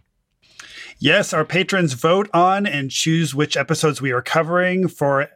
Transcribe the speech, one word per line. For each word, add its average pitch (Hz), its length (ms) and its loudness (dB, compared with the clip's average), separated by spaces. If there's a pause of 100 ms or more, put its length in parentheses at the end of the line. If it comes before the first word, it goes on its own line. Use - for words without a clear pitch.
(1000)
Yes, 165 300 2
our 156 140 0
patrons 175 480 0
vote 185 400 0
on 185 320 2
and 139 240 -4
choose 160 440 -2
which 151 220 -2
episodes 147 460 0
we 135 100 -2
are 123 80 -2
covering 180 680 0
for, 143 500 0